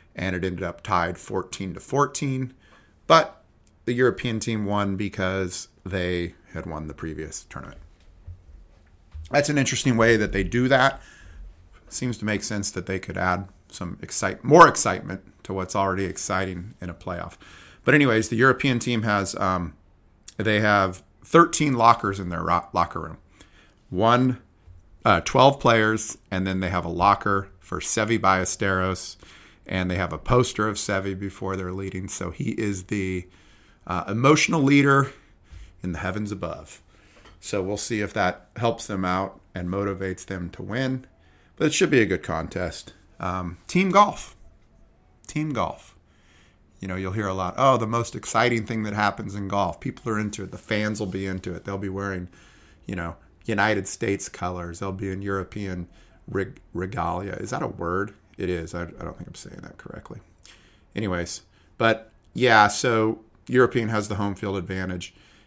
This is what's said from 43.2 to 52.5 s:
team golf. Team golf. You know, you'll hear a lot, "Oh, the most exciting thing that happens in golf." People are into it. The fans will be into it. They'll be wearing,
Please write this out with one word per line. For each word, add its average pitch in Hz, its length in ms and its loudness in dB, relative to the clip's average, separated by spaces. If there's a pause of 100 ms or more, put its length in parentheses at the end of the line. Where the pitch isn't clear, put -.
team 185 240 2
golf. 202 460 4 (920)
Team 151 240 -4
golf. - 460 -4 (800)
You 98 80 -10
know, 92 100 -4
you'll 95 160 -4
hear 104 140 -2
a 95 80 -2
lot, 90 220 -4
"Oh, 131 200 4
the 113 120 -2
most 117 260 -4
exciting 113 520 0
thing 110 180 -4
that 104 80 -6
happens 101 420 -2
in 101 140 -6
golf." 98 320 -2
People - 320 -6
are 107 60 -2
into 104 260 -6
it. 92 80 -14
The - 60 -12
fans 104 420 -4
will 107 60 -4
be 95 200 -6
into 92 280 -6
it. - 100 -12
They'll 98 140 -6
be 98 100 -8
wearing, 95 400 -6 (560)